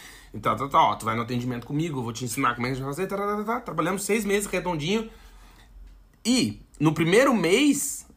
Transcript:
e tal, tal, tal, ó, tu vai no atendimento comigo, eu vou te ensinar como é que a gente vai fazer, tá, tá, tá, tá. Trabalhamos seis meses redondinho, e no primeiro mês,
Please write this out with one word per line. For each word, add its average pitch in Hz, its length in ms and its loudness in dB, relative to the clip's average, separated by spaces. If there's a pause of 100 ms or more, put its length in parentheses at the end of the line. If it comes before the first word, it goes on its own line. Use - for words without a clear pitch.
(320)
e 110 80 -12
tal, 110 160 0
tal, 139 140 -6
tal, 139 220 4
ó, - 20 -2
tu 104 100 -10
vai 110 100 -2
no 117 60 -2
atendimento 120 460 -6
comigo, 151 320 -4
eu 123 40 -4
vou 117 120 -6
te 123 100 -8
ensinar 123 300 0
como 120 120 -4
é 131 40 -2
que - 20 -2
a 131 40 -4
gente 131 80 -6
vai 143 100 -6
fazer, 185 120 -4
tá, 196 120 -4
tá, 208 180 -2
tá, 208 80 -4
tá. 233 160 -4
Trabalhamos 170 420 -2
seis 208 220 0
meses 196 220 0
redondinho, 180 640 -2 (1120)
e 214 360 2 (180)
no 156 140 4
primeiro 196 420 4
mês, 214 720 2 (100)